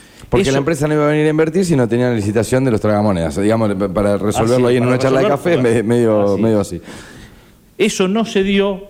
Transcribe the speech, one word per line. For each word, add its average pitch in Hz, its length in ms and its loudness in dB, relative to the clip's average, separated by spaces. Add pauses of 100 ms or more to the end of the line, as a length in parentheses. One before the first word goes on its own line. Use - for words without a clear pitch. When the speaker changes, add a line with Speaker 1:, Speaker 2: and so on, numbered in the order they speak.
(300)
Speaker 1:
Porque 123 140 2
Speaker 2:
Eso 135 80 0
Speaker 1:
la 135 80 0
empresa 147 280 -2
no 151 60 -2
iba 151 120 2
a - 20 2
venir 151 180 2
a 156 60 2
invertir 160 340 0
si 170 100 2
no 123 120 2
tenía 123 220 0
la 123 40 0
licitación 110 500 0
de 135 60 0
los 107 100 0
tragamonedas, 98 600 0
digamos, 107 320 0
pa-, 98 180 -2
para 101 280 0
resolverlo 113 480 0
Speaker 2:
Así, 123 60 2
Speaker 1:
ahí 127 40 2
en 123 60 0
Speaker 2:
para 123 80 2
Speaker 1:
una 127 80 0
charla 131 220 0
de - 80 2
Speaker 2:
resolverlo, 147 300 0
Speaker 1:
café, 120 120 2
Speaker 2:
bueno, 113 160 0
Speaker 1:
me-, 117 80 2
medio, 107 380 2
Speaker 2:
así. 95 100 -2
Speaker 1:
medio 110 160 2
así. 90 220 -6 (960)
Speaker 2:
Eso 196 280 0
no 214 180 -2
se 202 180 -2
dio 196 460 0